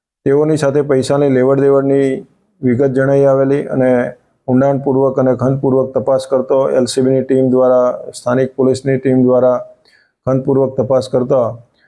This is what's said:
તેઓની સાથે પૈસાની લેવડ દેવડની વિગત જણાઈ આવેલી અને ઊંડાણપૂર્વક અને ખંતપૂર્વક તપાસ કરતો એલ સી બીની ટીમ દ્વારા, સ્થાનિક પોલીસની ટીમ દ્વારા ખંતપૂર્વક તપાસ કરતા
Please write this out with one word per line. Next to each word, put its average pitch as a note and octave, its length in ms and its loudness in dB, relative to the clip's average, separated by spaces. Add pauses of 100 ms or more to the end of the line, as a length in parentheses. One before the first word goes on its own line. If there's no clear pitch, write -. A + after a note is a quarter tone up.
(260)
તેઓની D3+ 300 0
સાથે C#3+ 260 0
પૈસાની C#3+ 460 0
લેવડ C3+ 320 2
દેવડની C#3 460 2 (560)
વિગત B2+ 240 0
જણાઈ C3+ 380 2
આવેલી C3+ 420 2
અને C3 240 0 (580)
ઊંડાણપૂર્વક C3+ 680 0
અને C3 160 2
ખંતપૂર્વક C3 600 0
તપાસ C3 320 -2
કરતો C3+ 420 0
એલ C#3 160 0
સી A#2+ 160 -4
બીની C3 220 2
ટીમ C3 280 0
દ્વારા, B2+ 380 2 (260)
સ્થાનિક C3 420 -4
પોલીસની C3 420 -2
ટીમ C3 240 0
દ્વારા B2+ 360 2 (680)
ખંતપૂર્વક C3 500 -2
તપાસ C3 320 -2
કરતા B2+ 380 0 (420)